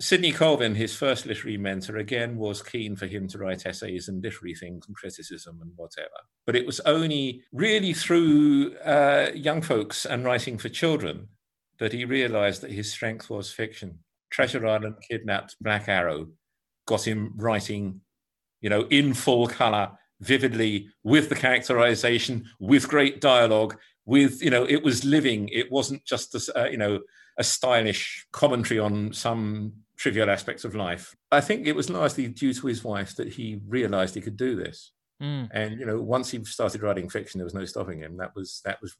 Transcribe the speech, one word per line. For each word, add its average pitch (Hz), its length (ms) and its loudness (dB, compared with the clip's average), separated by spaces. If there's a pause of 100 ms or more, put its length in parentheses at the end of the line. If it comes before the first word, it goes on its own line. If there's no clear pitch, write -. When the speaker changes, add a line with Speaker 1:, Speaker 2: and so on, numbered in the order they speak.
Speaker 1:
Sidney 180 300 2
Colvin, 131 440 2
his 107 200 -2
first 135 300 -2
literary 107 320 -6
mentor, 101 400 -6
again 117 400 -4
was 107 260 -4
keen 107 340 -8
for 95 100 -8
him 98 220 -6
to 92 100 -12
write 92 260 -6
essays 92 440 -8
and 95 140 -8
literary 90 320 -10
things 87 320 -14
and 101 80 -16
criticism 85 680 -16
and 82 120 -16
whatever. - 360 -14 (340)
But - 100 0
it - 120 2
was - 140 -6
only 147 680 0
really 190 440 0
through, 147 880 4
uh, 143 500 4
young 156 280 0
folks 120 420 -2
and 123 200 -4
writing 123 340 0
for 113 100 -8
children 113 600 -2 (500)
that 110 160 -2
he 123 100 -6
realised 117 560 2
that - 100 -12
his 104 220 -6
strength 113 380 -6
was 101 220 -8
fiction. 107 460 -10 (320)
Treasure 127 360 0
Island, 107 300 0 (120)
Kidnapped, 107 540 -6
Black 104 260 -2
Arrow 82 400 0 (580)
got 110 220 0
him 107 280 -4
writing, 101 680 -2 (580)
you 107 80 -4
know, 107 220 4
in 143 240 4
full 120 320 4
colour, 107 460 2 (280)
vividly, 113 680 2 (160)
with 147 260 4
the 143 40 0
characterisation, 120 1120 2 (160)
with 135 280 4
great 139 340 2
dialogue, 110 560 6 (260)
with, 135 380 4
you 160 80 4
know, 123 140 6
it 143 180 2
was 127 220 2
living. 131 480 2
It 113 200 -4
wasn't 135 320 -2
just, - 300 -6
a 120 40 -6
s-, - 160 -6
uh, 127 160 0
you 135 80 -6
know, 104 220 0 (380)
a 117 60 0
stylish - 880 0
commentary 120 480 2
on 104 320 0
some 107 600 -4 (260)
trivial 107 320 2
aspects - 340 -2
of 117 100 -8
life. 90 400 -6 (180)
I 143 80 8
think 214 260 -2
it 151 100 2
was 147 140 -2
largely 147 380 0
due 131 260 0
to 127 120 -8
his 113 180 -4
wife 98 320 -4
that 120 160 -6
he 107 340 -8
realised 101 480 0
he 107 60 -8
could 101 160 -10
do 127 200 -2
this. 82 360 -10 (300)
Speaker 2:
Mm. 143 300 -6
Speaker 1:
And, 107 280 -4
you 127 60 -8
know, 110 140 -2
once 123 300 -2
he 117 140 -8
started 104 380 -4
writing 95 260 -2
fiction, 104 300 -8
there 90 80 -6
was 82 80 -10
no 95 100 -6
stopping 90 360 -8
him. 80 180 -12
That 92 160 -10
was, - 300 -12
that 101 180 -8
was 98 160 -14